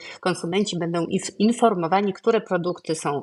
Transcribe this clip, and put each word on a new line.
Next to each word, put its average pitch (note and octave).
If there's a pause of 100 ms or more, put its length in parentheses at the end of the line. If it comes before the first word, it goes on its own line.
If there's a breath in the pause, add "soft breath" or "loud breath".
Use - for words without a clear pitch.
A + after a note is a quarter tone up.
(200 loud breath)
konsumenci F3+
będą E3+
inf-, -
informowani, G3+
które A3
produkty F3
są D3